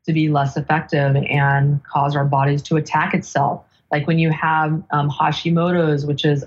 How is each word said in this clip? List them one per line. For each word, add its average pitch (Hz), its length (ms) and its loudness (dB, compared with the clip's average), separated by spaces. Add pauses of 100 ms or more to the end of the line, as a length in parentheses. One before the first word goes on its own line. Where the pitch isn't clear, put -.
to 165 80 -2
be 156 160 2
less 139 280 0
effective 147 580 0
and 139 680 2
cause 143 320 -2
our 143 80 0
bodies 143 380 0
to - 140 -2
attack 156 380 -2
itself. - 500 -2 (280)
Like 147 160 -2
when 165 100 2
you 160 120 2
have, 156 600 0
um, 147 180 0
Hashimoto's, 160 960 0
which 143 200 -2
is 143 220 2